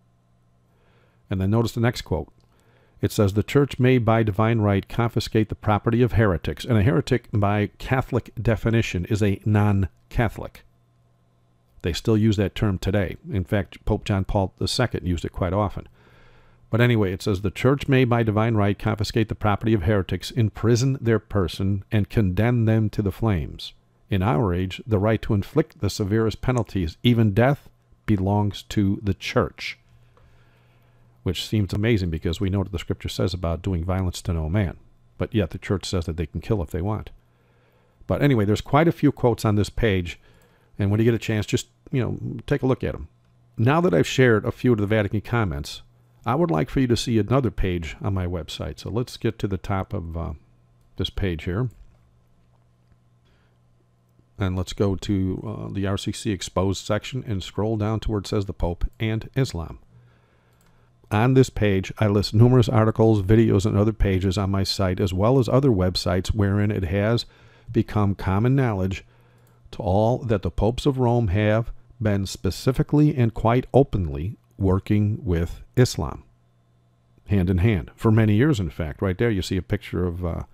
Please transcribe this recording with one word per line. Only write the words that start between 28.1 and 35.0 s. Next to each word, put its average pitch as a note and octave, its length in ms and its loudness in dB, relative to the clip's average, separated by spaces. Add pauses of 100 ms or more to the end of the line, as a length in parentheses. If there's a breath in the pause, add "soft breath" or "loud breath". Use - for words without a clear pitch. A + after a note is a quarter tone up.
to G2+ 400 0
the G2+ 100 0
Church." - 640 -4 (1500 soft breath)
Which - 240 -4
seems G#2 260 0
amazing G2+ 380 0
because E2 280 -4
we F#2+ 120 -2
know G2 80 0
what F#2+ 120 -4
the F2+ 60 -4
Scripture - 320 -8
says G#2 240 -2
about E2+ 300 -4
doing F#2 200 -2
violence F#2 380 -4
to F#2 120 -4
no D#2+ 140 -2
man. F#2 300 -2 (400)